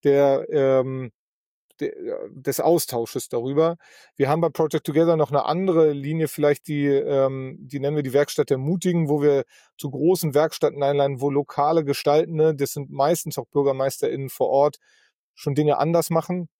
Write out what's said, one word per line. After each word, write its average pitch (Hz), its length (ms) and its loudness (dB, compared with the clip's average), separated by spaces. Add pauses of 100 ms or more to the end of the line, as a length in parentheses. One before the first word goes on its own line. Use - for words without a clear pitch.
der, 139 440 4
ähm, 131 600 0 (680)
de-, 143 120 -6 (360)
des 135 320 -6
Austausches 135 680 -2
darüber. 143 480 0 (400)
Wir 135 140 0
haben 156 100 2
bei 165 80 2
Project 156 380 -2
Together 165 320 2
noch 151 140 0
eine 143 120 2
andere 165 480 2
Linie, 147 380 -4
vielleicht 147 380 0
die, 147 180 -2
ähm, 135 760 0
die 139 220 -10
nennen 143 160 -2
wir 147 60 -2
die 127 100 -6
Werkstatt 143 380 0
der 135 60 0
Mutigen, 165 520 0
wo 147 120 0
wir 143 220 2 (340)
zu 143 140 -8
großen 156 420 0
Werkstätten 147 480 0
einladen, 139 380 2
wo 139 100 0
lokale 147 540 0
Gestaltende, 156 720 2
das 139 160 -4
sind 143 180 -10
meistens 147 480 -2
auch 123 100 -8
BürgermeisterInnen 135 840 -2
vor - 180 -2
Ort, 143 300 2 (560)
schon 143 220 -6
Dinge 147 220 2
anders 165 320 0
machen 170 380 -4 (120)